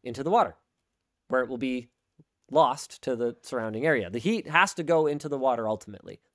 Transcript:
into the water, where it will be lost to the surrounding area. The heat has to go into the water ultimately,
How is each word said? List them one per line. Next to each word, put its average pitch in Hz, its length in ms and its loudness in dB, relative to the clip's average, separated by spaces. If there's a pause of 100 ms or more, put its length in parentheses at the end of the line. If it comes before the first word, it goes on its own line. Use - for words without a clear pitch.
into 123 200 -8
the 156 60 -2
water, 214 260 2 (720)
where 127 140 2
it 123 80 -2
will 127 80 -6
be 127 320 -4 (600)
lost 143 520 2
to 131 120 0
the 120 260 -2
surrounding 113 440 -4
area. 120 240 2
The 117 100 -4
heat 208 280 -2
has 170 260 4
to 170 100 -6
go 160 240 4
into 147 220 -4
the 143 80 -4
water 120 300 2
ultimately, 104 520 -8 (160)